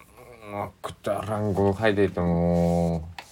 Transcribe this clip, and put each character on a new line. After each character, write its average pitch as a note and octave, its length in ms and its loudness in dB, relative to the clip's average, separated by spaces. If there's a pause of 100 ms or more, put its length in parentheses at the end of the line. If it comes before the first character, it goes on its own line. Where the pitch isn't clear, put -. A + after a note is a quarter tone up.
(520)
ま G2+ 120 -6
あ、 G2+ 60 -10 (120)
く - 200 -10
だ G2+ 200 -2
ら G#2 180 -4
ん G#2 140 0
こ G2 180 4
と G2 80 -4
書 A2 80 2
い G#2 60 2
て G2+ 100 4
い F2+ 60 2
て F2+ 100 -4
も、 E2+ 880 0 (240)